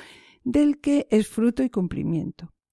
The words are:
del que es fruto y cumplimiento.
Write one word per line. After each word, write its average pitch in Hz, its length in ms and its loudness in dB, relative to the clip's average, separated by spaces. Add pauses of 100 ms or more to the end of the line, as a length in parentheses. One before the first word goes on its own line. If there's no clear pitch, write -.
(440)
del 294 360 2
que 285 320 0
es 214 160 2
fruto 233 340 0
y 254 80 0
cumplimiento. 165 840 -4 (200)